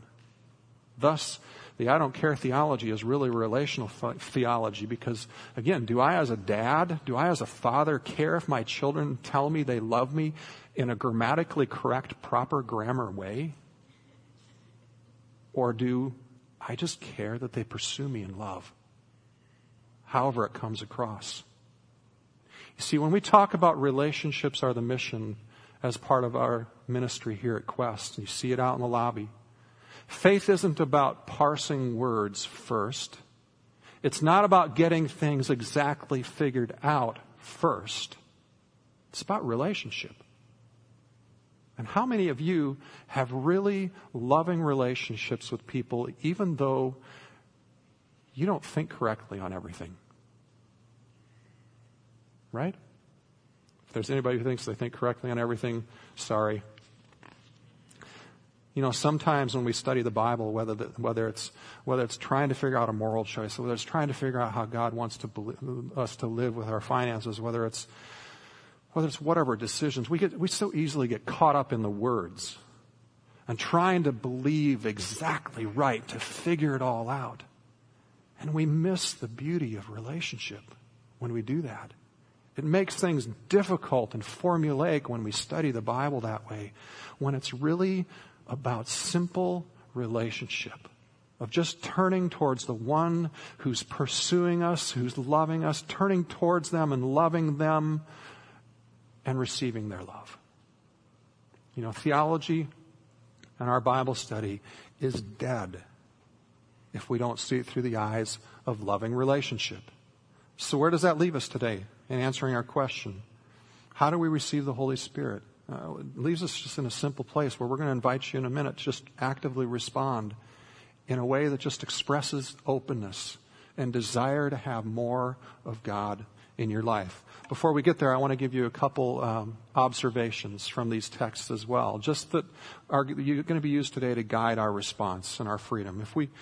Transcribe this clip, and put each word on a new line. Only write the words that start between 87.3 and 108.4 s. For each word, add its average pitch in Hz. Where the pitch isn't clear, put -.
it's 131
really 175
about 127
simple 175
relationship, 117
of 113
just -
turning 185
towards 131
the 127
one 156
who's 123
pursuing 175
us, 170
who's 123
loving 156
us, 156
turning 190
towards 170
them 160
and 131
loving 160
them 156
and 131
receiving 117
their 95
love. -
You 120
know, 113
theology 156
and 123
our 123
Bible 127
study 104
is 131
dead 104
if -
we 123
don't 120
see -
it 123
through -
the 120
eyes 107